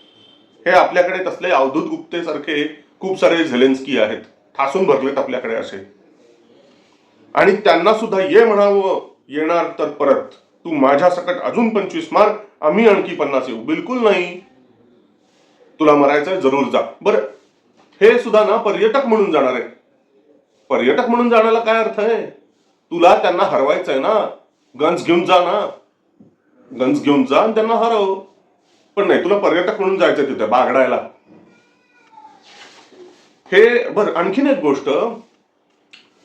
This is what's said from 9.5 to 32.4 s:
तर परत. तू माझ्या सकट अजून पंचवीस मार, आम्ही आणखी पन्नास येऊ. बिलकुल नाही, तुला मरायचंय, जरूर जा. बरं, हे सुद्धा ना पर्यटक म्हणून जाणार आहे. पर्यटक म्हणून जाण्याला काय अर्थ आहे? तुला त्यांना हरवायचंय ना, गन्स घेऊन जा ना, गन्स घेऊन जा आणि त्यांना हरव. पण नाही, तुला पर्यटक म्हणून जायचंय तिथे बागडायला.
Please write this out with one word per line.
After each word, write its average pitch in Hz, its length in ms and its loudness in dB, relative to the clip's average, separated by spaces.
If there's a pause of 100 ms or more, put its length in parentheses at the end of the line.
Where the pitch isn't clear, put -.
तर 151 100 -2
परत. 139 340 0 (420)
तू 165 60 -10
माझ्या 143 400 2
सकट 180 320 -6
अजून 226 260 0
पंचवीस 185 440 -4
मार, 202 160 4 (320)
आम्ही 190 280 4
आणखी 180 260 2
पन्नास 131 340 -2
येऊ. 113 120 -10
बिलकुल 170 420 -6
नाही, 180 380 0 (1400)
तुला 151 140 4
मरायचंय, 143 460 0
जरूर 135 320 0
जा. 120 80 0 (200)
बरं, 196 200 0 (800)
हे 233 180 6
सुद्धा 214 260 2
ना 214 120 0
पर्यटक 220 500 0
म्हणून 214 260 0
जाणार 131 200 2
आहे. - 320 -10 (840)
पर्यटक 226 400 0
म्हणून 233 220 0
जाण्याला 226 300 2
काय 226 240 0
अर्थ 208 160 -6
आहे? 220 260 -2 (640)
तुला 170 240 4
त्यांना 185 280 0
हरवायचंय 147 560 -2
ना, 196 320 -2 (500)
गन्स 165 240 0
घेऊन 170 200 2
जा 180 140 4
ना, 185 320 -2 (1120)
गन्स 139 220 0
घेऊन 139 220 2
जा 139 160 2
आणि 220 140 0
त्यांना 220 200 0
हरव. 208 480 -2 (720)
पण 196 120 0
नाही, 135 160 2
तुला 202 140 0
पर्यटक 180 420 -2
म्हणून 190 180 -2
जायचंय 139 280 2
तिथे - 200 -4
बागडायला. 123 640 0 (2500)